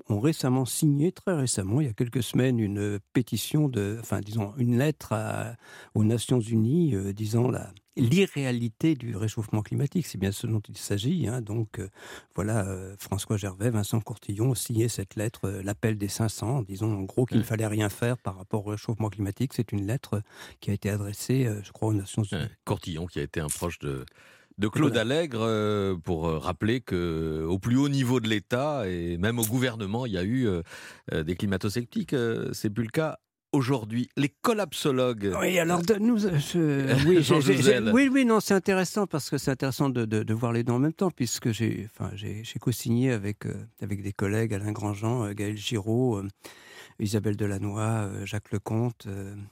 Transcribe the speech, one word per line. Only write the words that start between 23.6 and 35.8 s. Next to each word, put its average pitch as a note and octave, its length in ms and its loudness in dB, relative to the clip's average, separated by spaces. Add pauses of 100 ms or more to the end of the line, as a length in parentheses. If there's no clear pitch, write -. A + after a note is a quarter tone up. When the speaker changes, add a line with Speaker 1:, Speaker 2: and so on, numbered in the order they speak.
Speaker 2:
de, C2+ 260 -6 (540)
de G2+ 100 2
Claude D3 240 4
Speaker 1:
Voilà. A2+ 80 4 (140)
Speaker 2:
Allègre, D3 260 0
euh, G#2 560 2
pour, E2 320 -2
euh, D#2+ 80 0
rappeler G2 420 0
que, D#2+ 680 -2
au F#2+ 100 2
plus A2+ 160 2
haut C#3 140 4
niveau C3 320 2
de A2 80 -2
l'État A#2+ 580 0
et F2 300 -2
même A2 220 0
au A2+ 60 2
gouvernement, A2+ 600 0
il A2 80 -4
y F2+ 40 -2
a F2 60 0
eu, A#2+ 240 0
euh, F2+ 140 0 (500)
euh, D#2+ 120 -2
des F2 120 -2
climato-sceptiques. A2+ 800 -2
Euh, A#2 400 -2
c'est A2+ 160 -2
plus A2 140 -4
le A2 80 -4
cas D#3 280 -2 (320)
aujourd'hui. A#2+ 640 0
Les C#3 140 2
collapsologues. B2+ 1120 0
Speaker 1:
Oui, F#3 160 2
alors, E3+ 240 2